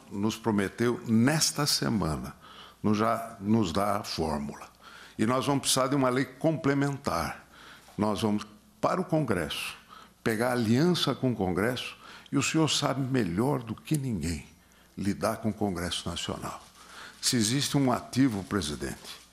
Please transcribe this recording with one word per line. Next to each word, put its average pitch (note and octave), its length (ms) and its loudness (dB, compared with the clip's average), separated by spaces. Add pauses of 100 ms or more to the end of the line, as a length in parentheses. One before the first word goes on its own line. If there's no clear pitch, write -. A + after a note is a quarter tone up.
(120)
nos G#2 240 -2
prometeu, A#2 720 0
nesta C3+ 580 4
semana, D#2+ 680 0 (480)
nos, G#2 140 4
já, A2+ 420 0
nos G#2 320 2
dar G2+ 300 0
a - 20 -8
fórmula. D2 640 -4 (500)
E G#2+ 80 2
nós B2 220 0
vamos C#3 140 2
precisar C3 260 2
de C#3 80 0
uma C3 140 4
lei B2+ 160 2
complementar. C#3 1160 -2 (540)
Nós G#2 240 0
vamos G#2 240 0 (340)
para F3 220 0
o - 20 -2
Congresso, A2 720 -2 (480)
pegar A#2 280 2
aliança B2+ 640 4
com B2+ 160 0
o A2+ 40 0
Congresso, G2+ 640 0 (340)
e C3+ 60 0
o C#3 60 2
senhor D#3+ 240 2
sabe C#3 340 0
melhor B2 640 0
do A2 100 -6
que - 240 -2
ninguém F2 500 -4 (480)
lidar G2+ 420 -2
com A2 120 -4
o G2+ 40 -2
Congresso F2 540 -4
Nacional. - 560 -8 (560)
Se - 160 0
existe A#2+ 400 2
um C3+ 160 4
ativo, A2+ 520 2
presidente, D2+ 680 -4 (240)